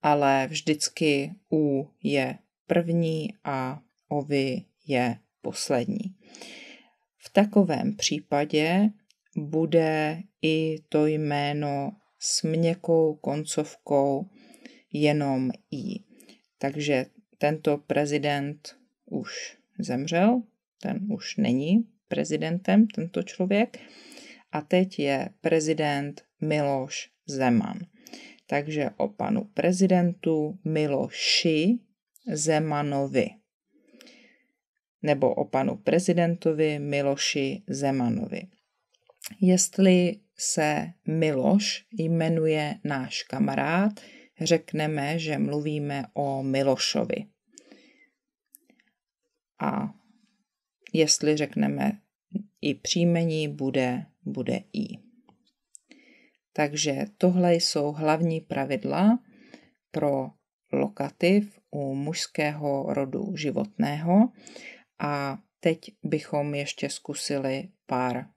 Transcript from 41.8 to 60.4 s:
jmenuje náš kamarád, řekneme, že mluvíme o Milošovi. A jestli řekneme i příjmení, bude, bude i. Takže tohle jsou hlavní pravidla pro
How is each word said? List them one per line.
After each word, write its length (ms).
jmenuje 840
náš 380
kamarád, 800
řekneme, 800
že 200
mluvíme 640
o 280
Milošovi. 840
A 360
jestli 440
řekneme 640
i 140
příjmení, 720
bude, 580
bude 380
i. 260
Takže 520
tohle 360
jsou 380
hlavní 480
pravidla 800
pro 400